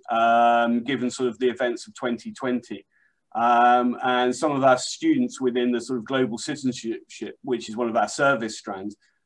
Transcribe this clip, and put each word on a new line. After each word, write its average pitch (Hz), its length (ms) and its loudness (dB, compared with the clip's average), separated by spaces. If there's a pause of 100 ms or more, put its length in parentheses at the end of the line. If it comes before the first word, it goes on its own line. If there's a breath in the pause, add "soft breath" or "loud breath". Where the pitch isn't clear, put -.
um, 117 760 4
given 123 240 -2
sort 127 180 -2
of 107 120 -4
the 127 100 2
events 120 360 -4
of 107 80 -20
twenty 117 380 -6
twenty. 120 540 -6 (500)
Um, 120 640 4
and 123 320 2
some 151 200 -2
of 135 100 0
our 127 140 6
students 131 640 -2
within 123 320 0
the 117 80 -2
sort 123 180 -4
of 107 60 -10
global 127 320 0
citizenship, - 1040 -6
which 120 240 -4
is 110 80 -10
one 117 140 -2
of 113 80 -2
our 104 100 2
service 117 500 0
strands, 101 380 -10 (300)